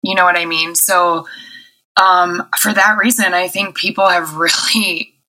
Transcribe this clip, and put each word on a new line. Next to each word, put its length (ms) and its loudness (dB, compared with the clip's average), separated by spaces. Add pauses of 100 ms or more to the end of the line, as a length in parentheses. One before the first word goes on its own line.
You 120 -2
know 100 4
what 140 2
I 80 -2
mean? 280 -4
So, 520 2 (720)
um, 480 2 (100)
for 140 -2
that 260 2
reason, 360 0
I 120 0
think 300 -8
people 320 0
have 260 0
really 800 -2 (140)